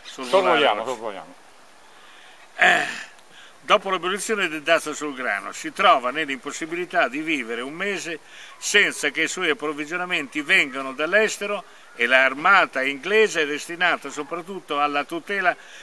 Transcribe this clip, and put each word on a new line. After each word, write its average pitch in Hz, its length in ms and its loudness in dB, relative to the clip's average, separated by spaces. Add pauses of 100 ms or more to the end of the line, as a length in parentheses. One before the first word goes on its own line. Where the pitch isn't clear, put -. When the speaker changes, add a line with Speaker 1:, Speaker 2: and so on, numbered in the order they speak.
Speaker 1:
sorvolare. - 280 -12 (280)
Speaker 2:
Sorvoliamo, 113 260 4
sorvoliamo. 107 500 -8 (1200)
Speaker 1:
Eh, 170 300 4 (760)
dopo 190 260 2
l'abolizione 190 600 -2
del 156 120 -6
dazio 151 320 2
sul 147 220 -6
grano 101 380 -4
si - 200 -10
trova 156 380 4
nell'impossibilità 156 1000 -2
di 131 120 -4
vivere 123 420 -4
un 135 100 -8
mese 175 460 -6 (400)
senza 175 500 2
che 147 140 -2
i 156 60 0
suoi 185 200 -2
approvvigionamenti 151 920 -4
vengano 139 500 0
dall'estero 196 720 0 (300)
e 117 100 0
l'armata 135 800 4
inglese 165 600 2
è 147 40 0
destinata 151 640 -2
soprattutto 160 680 -8
alla 143 260 0
tutela 180 520 -2 (260)